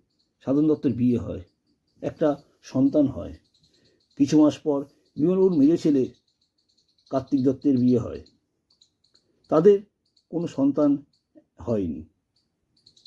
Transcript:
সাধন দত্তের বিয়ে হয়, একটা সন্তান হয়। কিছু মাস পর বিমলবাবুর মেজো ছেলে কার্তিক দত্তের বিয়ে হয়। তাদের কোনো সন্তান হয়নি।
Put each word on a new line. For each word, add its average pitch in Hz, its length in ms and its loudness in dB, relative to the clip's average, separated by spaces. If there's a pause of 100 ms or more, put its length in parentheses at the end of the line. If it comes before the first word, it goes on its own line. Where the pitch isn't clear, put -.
(440)
সাধন 147 240 0
দত্তের 147 240 -2
বিয়ে 120 260 0
হয়, 90 240 -10 (580)
একটা - 420 -4 (200)
সন্তান 135 440 0
হয়। 80 320 -10 (800)
কিছু 151 260 4
মাস 147 160 2
পর 143 260 -4 (320)
বিমলবাবুর 185 400 2
মেজো 147 200 4
ছেলে 143 360 0 (960)
কার্তিক 135 340 -2
দত্তের 135 340 0
বিয়ে 123 200 2
হয়। 76 260 -10 (1200)
তাদের 196 320 4 (500)
কোনো 170 160 -6
সন্তান 143 580 -2 (540)
হয়নি। 90 440 -6 (1040)